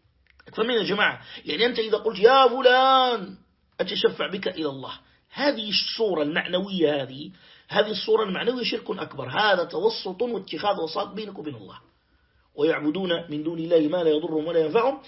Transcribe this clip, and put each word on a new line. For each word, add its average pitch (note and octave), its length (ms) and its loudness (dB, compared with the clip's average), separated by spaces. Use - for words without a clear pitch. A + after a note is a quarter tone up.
فهمنا A#3 200 -2
يا A3 100 0
جماعة؟ E3+ 380 0
يعني E3 200 0
أنت A#3+ 140 0
إذا G#3+ 180 0
قلت: G3+ 220 -4
"يا C4 280 8
فلان B3 920 4
أتشفع F#3 520 -2
بك F#3+ 160 -6
إلى D#3+ 220 -4
الله"، C3 300 -12
هذه A3+ 360 -2
الصورة F#3 540 0
المعنوية، E3+ 800 0
هذه، C3 280 -14
هذه G#3+ 240 0
الصورة G#3+ 320 0
المعنوية G3+ 400 -2
شرك - 260 -6
أكبر، C3+ 400 -8
هذا F#3 340 2
توسط F#3 580 -4
واتخاذ G#3 640 -4
وساط D#3+ 240 -6
بينك G3 320 -12
وبين D3 160 -10
الله، F#2+ 240 -20
"ويعبدون D3+ 540 0
من D3+ 120 -6
دون E3+ 160 -4
الله E3 200 4
ما D#3+ 240 2
لا D#3+ 60 4
يضرهم D#3 360 0
ولا E3+ 140 0
ينفعهم A#3 480 0